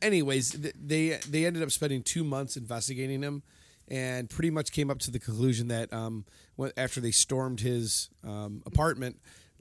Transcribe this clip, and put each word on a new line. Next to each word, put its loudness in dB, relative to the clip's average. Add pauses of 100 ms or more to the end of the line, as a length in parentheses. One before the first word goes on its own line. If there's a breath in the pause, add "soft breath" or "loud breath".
anyways, 4
th-, -4
they, 2 (100)
they 4
ended 2
up 0
spending 0
two 0
months -2
investigating -4
him, -4 (440 soft breath)
and -2
pretty 0
much 0
came 2
up -2
to -4
the -2
conclusion 2
that, -2
um, -4 (320 soft breath)
when, -4
after -2
they 0
stormed 2
his, 0 (160)
um, -8
apartment, -2 (400 loud breath)